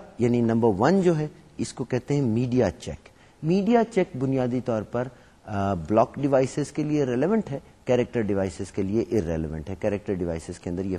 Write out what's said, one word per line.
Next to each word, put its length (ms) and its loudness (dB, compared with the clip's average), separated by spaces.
یعنی 240 2
نمبر 360 4
ون 240 4
جو 160 4
ہے 100 -2
اس 160 -6
کو 100 -6
کہتے 300 -4
ہیں 80 2
میڈیا 500 2
چیک۔ 380 -12
میڈیا 380 2
چیک 140 2
بنیادی 460 0
طور 160 0
پر، 260 -4
آ، 280 -2
بلاک 420 2
ڈیوائسز 560 0
کے 120 -4
لیے 220 0
ریلیونٹ 460 0
ہے، 80 -8
کیریکٹر 360 2
ڈیوائسز 500 -2
کے 100 -4
لیے 200 0
ارریلیونٹ 680 -2
ہے۔ 100 -8
کیریکٹر 340 -2
ڈیوائسز 460 -6
کے 100 -8
اندر 160 -4
یہ 140 -4